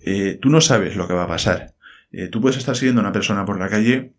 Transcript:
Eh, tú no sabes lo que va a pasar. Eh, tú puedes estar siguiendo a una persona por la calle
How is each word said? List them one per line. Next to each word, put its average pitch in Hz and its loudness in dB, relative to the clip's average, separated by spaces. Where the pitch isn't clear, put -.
Eh, 98 -2
tú 135 2
no 156 6
sabes 107 2
lo 90 -4
que 90 -2
va 90 0
a 87 -4
pasar. 87 -2
Eh, 92 -10
tú 110 -6
puedes 131 2
estar 131 -4
siguiendo 120 2
a 101 0
una 101 -4
persona 101 -2
por 98 -4
la 95 -4
calle 113 0